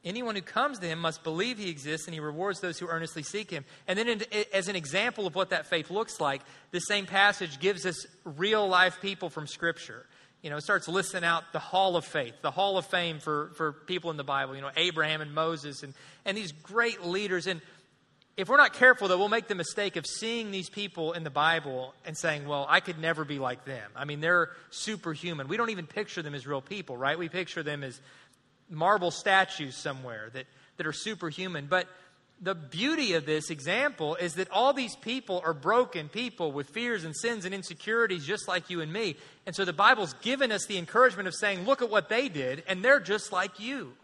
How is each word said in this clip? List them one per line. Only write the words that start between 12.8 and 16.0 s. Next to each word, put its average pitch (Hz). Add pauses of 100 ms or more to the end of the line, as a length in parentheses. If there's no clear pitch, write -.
fame 170
for, 151
for 156
people 170
in 151
the 143
Bible, 139
you 139
know, 139
Abraham 156
and 147
Moses 151
and, 135 (320)